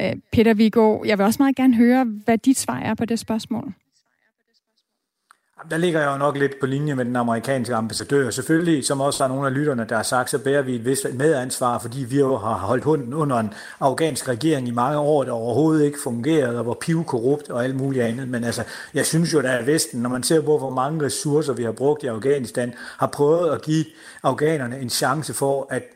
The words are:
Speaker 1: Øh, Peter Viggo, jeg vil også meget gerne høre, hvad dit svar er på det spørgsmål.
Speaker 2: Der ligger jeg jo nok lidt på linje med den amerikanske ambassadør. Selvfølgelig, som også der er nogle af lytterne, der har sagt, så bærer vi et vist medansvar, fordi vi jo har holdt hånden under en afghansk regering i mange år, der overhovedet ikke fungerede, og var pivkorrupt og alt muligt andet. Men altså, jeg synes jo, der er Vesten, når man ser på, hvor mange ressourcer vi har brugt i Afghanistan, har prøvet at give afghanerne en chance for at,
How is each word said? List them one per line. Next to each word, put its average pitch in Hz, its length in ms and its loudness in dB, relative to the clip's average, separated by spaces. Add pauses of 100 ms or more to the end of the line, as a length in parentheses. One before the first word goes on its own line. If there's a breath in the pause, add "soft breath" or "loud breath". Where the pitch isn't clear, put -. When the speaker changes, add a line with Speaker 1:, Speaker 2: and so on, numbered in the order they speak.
Speaker 1:
Øh, - 160 -2 (160)
Peter 226 220 6
Viggo, 214 500 4
jeg 214 140 2
vil 196 80 2
også 220 140 2
meget 277 160 4
gerne 262 200 4
høre, 247 300 4 (180)
hvad 233 140 2
dit 262 200 4
svar - 200 -4
er - 160 -2
på 226 100 -4
det 226 140 -2
spørgsmål. 220 540 -6 (2000)
Speaker 2:
Der 160 60 -4
ligger 160 240 2
jeg 143 120 2
jo 139 60 -4
nok 143 180 0
lidt 139 240 0
på 139 60 2
linje 143 280 0
med 127 100 0
den 120 120 -2
amerikanske 120 580 0
ambassadør. 113 560 0
Selvfølgelig, 160 540 0
som 139 160 -2
også 139 180 0
der 143 60 2
er 131 100 0
nogle 139 120 -2
af 131 80 0
lytterne, 135 340 0
der 117 80 0
har 107 60 0
sagt, 127 280 0
så 147 80 0
bærer 139 240 2
vi 127 120 -2
et 113 100 -6
vist 135 300 0
medansvar, 127 640 0
fordi 120 260 -8
vi 127 140 -2
jo 135 180 4
har 110 180 -2
holdt 104 300 0
hånden 139 300 0
under 147 220 0
en 110 140 0 (300 loud breath)
afghansk 139 480 0
regering 131 400 0
i - 20 -4
mange 123 280 0
år, 147 260 2
der 123 80 -4
overhovedet 131 520 2
ikke 143 180 0
fungerede, 120 560 0
og 117 80 -4
var 117 140 -2
pivkorrupt 147 680 0
og 123 140 -2
alt 135 120 -2
muligt 131 280 -2
andet. 120 240 -4
Men 120 160 -4
altså, 117 180 -4 (320 loud breath)
jeg 139 120 0
synes 160 260 2
jo, 151 100 4
der 127 80 0
er 123 140 0
Vesten, 139 380 0
når 123 80 -2
man 127 120 -2
ser 160 180 4
på, 147 180 2
hvor 131 120 -4
mange 139 340 -2
ressourcer 143 480 0
vi 117 100 -2
har 113 100 -2
brugt 143 300 0
i 147 40 -6
Afghanistan, 123 680 -2 (260 loud breath)
har 139 80 2
prøvet 156 440 2
at 131 120 -4
give 156 220 0 (380 loud breath)
afghanerne 135 580 -2
en 123 100 -6
chance 139 440 -2
for 139 360 -2
at, 127 120 -4 (140)